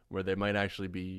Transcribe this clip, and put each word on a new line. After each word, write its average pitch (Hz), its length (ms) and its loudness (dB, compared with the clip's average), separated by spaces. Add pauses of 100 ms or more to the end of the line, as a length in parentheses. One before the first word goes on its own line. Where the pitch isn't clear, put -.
where 95 140 -2
they 95 120 2
might 101 200 2
actually 101 320 0
be, 92 140 -4 (180)